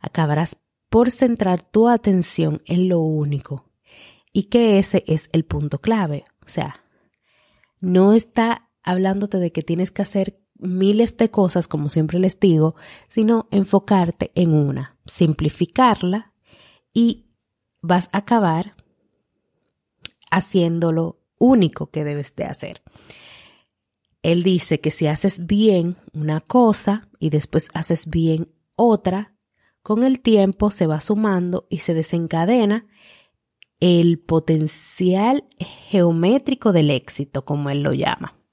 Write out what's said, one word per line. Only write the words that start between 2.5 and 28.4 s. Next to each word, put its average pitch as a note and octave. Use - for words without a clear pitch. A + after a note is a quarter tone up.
en F3+
lo F3
único D3
y G3
que A3+
ese G3
es D#3
el E3
punto D3
clave. F#3
O -
sea, -
no F#3
está A3+
hablándote F#3+
de F3
que D#3+
tienes E3+
que -
hacer G3
miles G3
de A3+
cosas, F3+
como D3
siempre D#3+
les F#3
digo, D#3+
sino A3+
enfocarte G3
en E3+
una, C#3
simplificarla F3+
y -
vas F3
a G3+
acabar G3+
haciendo E3+
lo E3
único G#3+
que D#3
debes D3
de -
hacer. -
Él E3+
dice F3
que D#3
si -
haces F3
bien F#3+
una D3+
cosa A3
y -
después D3+
haces D#3+
bien D#3+